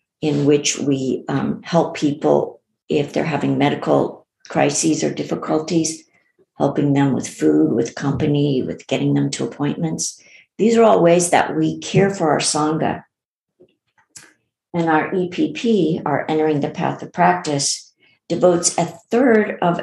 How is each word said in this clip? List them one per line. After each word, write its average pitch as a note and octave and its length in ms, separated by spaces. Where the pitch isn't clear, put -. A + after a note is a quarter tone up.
in C#3+ 260
which C#3+ 320
we, C3 500
um, - 360
help - 320
people D3 640
if D3 240
they're D3+ 120
having C#3+ 340
medical D3 680
crises D3 540
or D3+ 100
difficulties, D#3+ 920
helping C#3+ 360
them C#3 200
with - 160
food, D#3 440
with D#3 240
company, C#3+ 680
with - 240
getting C#3+ 280
them C#3+ 160
to C#3 140
appointments. - 800
These A3+ 200
are A3+ 80
all F#3+ 180
ways F3 280
that C#3+ 260
we D#3+ 240
care G3 300
for F3+ 200
our D3 80
Sangha. D3+ 640
And E3+ 160
our D#3 240
E F3+ 160
P D#3 240
P, F#3 540
our C#3 220
Entering D#3 320
the D3+ 100
Path C#3+ 320
of - 100
Practice, F3 720
devotes E3+ 480
a E3+ 80
third A3 800
of F3 200